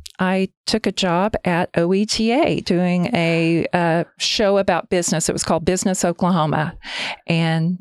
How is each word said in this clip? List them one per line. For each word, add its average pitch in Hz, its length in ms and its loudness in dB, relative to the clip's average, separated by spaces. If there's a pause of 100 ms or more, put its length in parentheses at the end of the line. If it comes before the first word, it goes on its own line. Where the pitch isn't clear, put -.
(180)
I 190 300 0 (180)
took - 220 0
a 190 60 -2
job 185 500 0
at 180 320 0
O 170 180 2
E 202 120 2
T 220 260 -2
A 247 300 0
doing 180 520 0
a, 165 600 2
uh, 170 320 2 (120)
show 202 400 0
about 196 320 0
business. 175 380 0
It 175 60 0
was - 100 -4
called 165 220 -2
Business 185 400 0
Oklahoma, 165 720 0 (500)
and 165 540 0